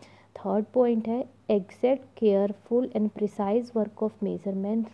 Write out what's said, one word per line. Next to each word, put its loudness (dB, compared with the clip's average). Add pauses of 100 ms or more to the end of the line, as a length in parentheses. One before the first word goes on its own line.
(360)
थर्ड -2
पॉइंट 2
है -4 (220)
exact, -2
careful 2
and 0
precise -2
work -2
of -14 (120)
measurement -2 (100)